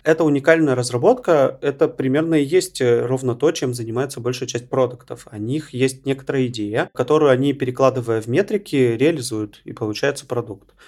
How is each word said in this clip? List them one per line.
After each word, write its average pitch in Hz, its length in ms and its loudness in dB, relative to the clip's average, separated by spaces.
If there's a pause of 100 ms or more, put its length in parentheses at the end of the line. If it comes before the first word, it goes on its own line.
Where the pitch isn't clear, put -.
Эта 160 200 2
уникальная 151 520 4
разработка — 139 840 2
это 143 280 0
примерно 151 460 0
и 147 100 2
есть, 175 340 0
э, 120 260 2
ровно 127 300 -2
то, 151 160 2
чем 135 220 -4
занимается 120 460 -6
большая 123 280 -4
часть 120 220 -8
продуктов. 127 640 -4
У 110 60 -12
них 127 360 -6
есть 131 320 -2
некоторая 135 420 -2
идея, 113 460 -4
которую 147 380 4
они, 139 220 2
перекладывая 123 680 0
в 107 60 -10
метрики, 202 480 -2
реализуют, 120 880 0
и - 80 -14
получается 117 540 -4
продукт. 107 500 -8 (120)